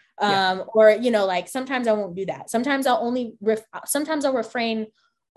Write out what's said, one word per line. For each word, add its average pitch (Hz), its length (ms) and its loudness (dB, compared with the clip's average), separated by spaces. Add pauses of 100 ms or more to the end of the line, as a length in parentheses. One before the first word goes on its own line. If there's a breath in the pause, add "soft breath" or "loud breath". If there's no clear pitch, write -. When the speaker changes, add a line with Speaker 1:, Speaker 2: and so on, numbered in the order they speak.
(200)
Speaker 1:
Yeah. 196 320 2
Speaker 2:
Um, 185 220 -6
or, 220 160 8
you 233 220 4
know, 208 140 2
like, 180 220 -2
sometimes 262 400 -4
I 214 60 4
won't 196 220 -4
do 190 100 -6
that. 147 240 -8
Sometimes 269 360 0
I'll 254 120 4
only 240 420 -4
ref-, 220 240 0 (220)
sometimes 294 400 -2
I'll 269 80 0
refrain 226 540 -2 (500)